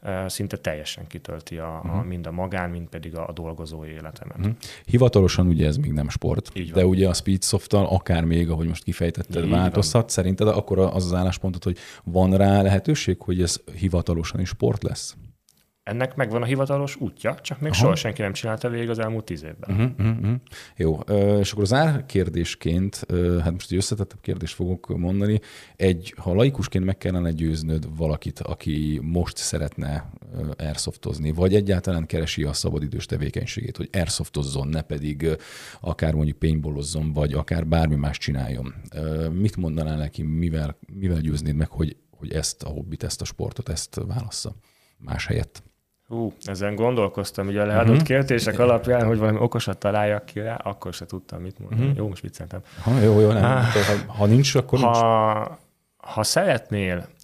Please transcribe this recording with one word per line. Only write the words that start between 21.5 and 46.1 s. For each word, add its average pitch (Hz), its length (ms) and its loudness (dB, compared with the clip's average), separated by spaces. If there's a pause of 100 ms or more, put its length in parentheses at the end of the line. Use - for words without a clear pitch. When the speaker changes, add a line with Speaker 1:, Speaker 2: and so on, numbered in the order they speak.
Speaker 2:
akkor 101 140 0
zárkérdésként, 95 1400 0
ö, 87 320 2
hát 85 120 2
most 92 200 -8
egy 90 60 0
összetettebb 104 440 -4
kérdést - 320 -6
fogok 90 440 -4
mondani. 98 420 0 (360)
Egy, 92 420 0
ha 92 160 -2
laikusként 104 520 2
meg 95 120 0
kellene 87 340 -2
győznöd 80 680 -2
valakit, 78 420 -4
aki 76 640 -4
most 85 340 -2
szeretne, - 720 -4 (280)
ö, 76 140 -6 (140)
airsoftozni, 76 640 -4
vagy 92 240 4
egyáltalán 92 500 0
keresi 80 380 -4
a 73 100 -2
szabadidős 73 520 -4
tevékenységét, - 720 -6
hogy - 160 -8
airsoft-ozzon, 71 720 -4
ne 78 140 -2
pedig, 73 420 -6
ö, 80 100 2 (480)
akár 80 320 0
mondjuk 78 260 0
paintballozzon, 76 760 -2
vagy 73 200 0
akár 80 340 -2
bármi 78 280 4
más 71 220 -2
csináljon. 67 560 -4 (200)
Ö, 78 360 -4
mit 98 280 0
mondanál 78 400 -2
neki, 76 240 -6
mivel, 78 560 -2 (160)
mivel 92 260 -2
győznéd 76 360 -2
meg, 80 140 0
hogy, 78 280 -4 (200)
hogy 76 160 -12
ezt - 300 -6
a - 60 -8
hobbit, 73 340 -8
ezt - 180 -8
a - 40 -6
sportot, - 440 -8
ezt - 380 -8
válassza - 480 -8 (420)
más - 280 -6
helyett? - 380 -4 (440)
Speaker 1:
Hú, 113 260 -4 (100)